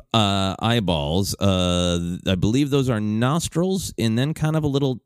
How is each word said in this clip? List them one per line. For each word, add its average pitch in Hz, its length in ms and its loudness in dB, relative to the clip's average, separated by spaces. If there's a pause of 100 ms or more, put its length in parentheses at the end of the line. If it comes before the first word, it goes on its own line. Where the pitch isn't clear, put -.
(140)
uh, 98 460 2
eyeballs. 90 800 0
Uh, 87 800 0 (100)
I 95 80 2
believe 113 340 2
those 135 200 2
are 110 100 0
nostrils 156 960 -2
and 113 220 0
then 143 140 0
kind 156 240 -2
of 147 80 -2
a - 20 0
little 135 380 0